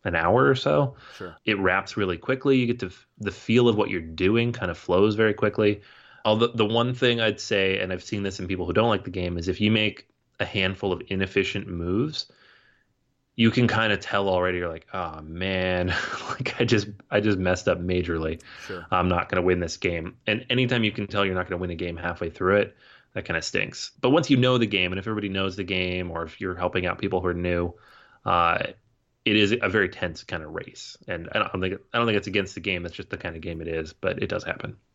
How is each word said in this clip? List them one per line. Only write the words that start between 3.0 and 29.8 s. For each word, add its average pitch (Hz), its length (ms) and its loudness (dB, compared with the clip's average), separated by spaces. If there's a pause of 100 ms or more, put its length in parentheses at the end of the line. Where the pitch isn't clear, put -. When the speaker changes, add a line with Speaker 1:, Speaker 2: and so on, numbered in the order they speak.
Speaker 1:
the 208 120 -4
feel 120 380 4
of 110 60 4
what 104 160 2
you're 90 100 -4
doing 92 520 2
kind 98 180 -4
of 82 60 -8
flows 98 380 4
very 110 200 4
quickly. 104 460 2 (440)
Although 110 220 4
the 113 180 2
one 117 300 2
thing 120 260 2
I'd 107 180 0
say, 95 400 0
and 92 140 -2
I've 90 100 -8
seen 101 200 -4
this 95 160 -4
in 92 80 -6
people 90 180 -4
who 87 80 -4
don't 110 160 4
like 101 140 0
the 90 80 -10
game, 87 260 -4
is 82 100 -4
if 92 140 -2
you 104 80 4
make 107 380 0 (320)
a 101 60 0
handful 95 460 -2
of 85 180 -4
inefficient 95 580 -2
moves, 92 640 -4 (1040)
you 113 160 6
can 123 160 4
kinda 110 300 2
tell 101 300 -2
already, 92 300 2
you're 87 120 -4
like, 80 240 -12
"Oh, 82 280 -6
man, 90 640 -2
<laughs> - 420 -4
like, - 300 -8
I 123 60 2
just, 104 220 2 (220)
I 104 120 2
just 104 160 2
messed 90 300 0
up 87 120 2
majorly. 85 640 -2 (240)
Speaker 2:
Sure. 90 260 -12
Speaker 1:
I'm 90 160 4
not 87 220 2
gonna 92 120 0
win 90 180 4
this 87 180 -6
game." 85 400 -4 (100)
And 110 220 -2
anytime 123 340 0
you 107 80 0
can 104 160 -6
tell 101 180 0
you're 92 100 0
not 90 120 -2
gonna 87 140 -4
win 87 100 -4
a 85 40 -6
game 85 220 -6
halfway 87 320 -6
through 92 280 2
it, 101 180 0 (380)
that 101 120 -8
kinda 82 160 -2
stinks. - 500 -6 (100)
But 127 100 2
once 165 180 2
you 139 80 8
know 127 200 4
the 117 80 4
game, 92 260 0
and 95 80 -4
if 95 80 -8
everybody 104 220 -4
knows 95 260 -2
the 101 80 -6
game, 90 480 -2
or 82 120 -6
if 80 180 -12
you're 90 140 -4
helping 90 300 0
out 90 140 -2
people 92 220 -2
who 90 60 -2
are 87 60 0
new, 87 400 -2 (520)
uh, 87 380 2 (600)
it 107 120 2
is 104 260 4
a 98 80 0
very 95 200 2